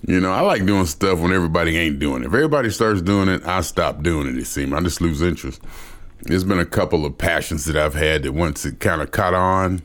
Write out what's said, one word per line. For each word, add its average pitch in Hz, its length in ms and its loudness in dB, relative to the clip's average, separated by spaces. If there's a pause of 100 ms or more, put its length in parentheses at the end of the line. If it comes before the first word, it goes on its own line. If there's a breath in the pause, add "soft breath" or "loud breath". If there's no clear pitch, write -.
You 90 120 4
know, 92 120 2
I 107 80 2
like 160 240 2
doing 95 220 4
stuff 95 320 0
when 85 140 2
everybody 85 440 2
ain't 78 220 0
doing 69 240 -2
it. 62 60 -6
If 82 60 -2
everybody 139 360 2
starts 104 320 2
doing 98 260 4
it, 90 160 0
I 92 160 0
stop 80 420 -2
doing 78 240 0
it, 64 120 -4
it 62 80 -6
seems. 69 260 -4
I 76 80 0
just 87 220 -2
lose 80 180 0
interest. 76 400 -2 (640 loud breath)
There's 92 220 0
been 95 140 0
a 85 60 2
couple 85 400 0
of 69 140 -6
passions 78 480 -2
that 78 100 0
I've 76 180 0
had 78 280 0
that 67 100 -4
once 80 320 -2
it 69 160 -8
kinda 80 260 0
caught 92 280 0
on 92 500 2